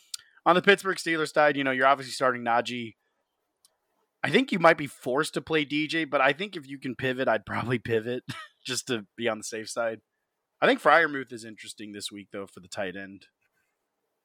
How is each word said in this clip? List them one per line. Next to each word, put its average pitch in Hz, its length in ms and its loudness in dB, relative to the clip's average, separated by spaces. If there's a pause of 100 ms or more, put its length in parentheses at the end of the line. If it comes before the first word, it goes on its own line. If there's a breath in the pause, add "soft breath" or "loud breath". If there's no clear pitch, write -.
(460 loud breath)
on 165 100 8
the 180 60 4
Pittsburgh 190 360 4
Steelers 160 360 -2
side, 147 220 4
you 139 80 -2
know, 135 80 0
you're 131 160 2
obviously 135 240 2
starting 120 320 0
Najee. 117 520 -2 (1300)
I 127 80 -2
think 240 220 2
you 202 80 0
might 165 180 8
be 147 100 -6
forced 143 480 -4
to 165 60 -4
play 156 220 0
D 147 240 -2
J, 160 160 -2
but 139 160 0
I 135 140 4
think 190 240 -10
if 135 100 -14
you 139 120 -14
can 131 160 -8
pivot, 127 340 -2
I'd 110 160 0
probably 110 340 -4
pivot 117 480 -4
<laughs> - 380 -16
just 127 220 -6
to 110 180 -4 (100)
be 117 140 -4
on 110 80 -2
the 104 80 -14
safe 110 240 -10
side. 113 320 -4 (580)
I 151 80 2
think 262 140 2
Freiermuth 147 500 4
is 113 140 -12
interesting 107 480 -16
this 101 180 -12
week, 101 220 -16
though, 98 140 -10
for - 120 -20
the 170 80 -20
tight 95 300 -8
end. 98 300 -16 (960)